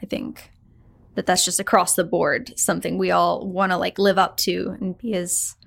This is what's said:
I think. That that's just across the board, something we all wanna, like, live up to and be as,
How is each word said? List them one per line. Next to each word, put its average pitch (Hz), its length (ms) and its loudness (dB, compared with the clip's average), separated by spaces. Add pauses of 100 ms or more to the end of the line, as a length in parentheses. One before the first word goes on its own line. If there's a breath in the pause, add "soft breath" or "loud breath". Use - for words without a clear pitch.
I 202 40 -12
think. - 440 -10 (680)
That - 100 -4
that's 180 180 4
just - 160 -2
across 190 360 2
the 180 80 2
board, 156 520 -2
something - 400 -2
we 190 140 0
all 175 360 2
wanna, 185 300 0
like, 180 220 -2
live 196 180 6
up 185 220 2
to 185 420 -2
and 185 160 -6
be 226 180 -6
as, - 400 -4 (120 soft breath)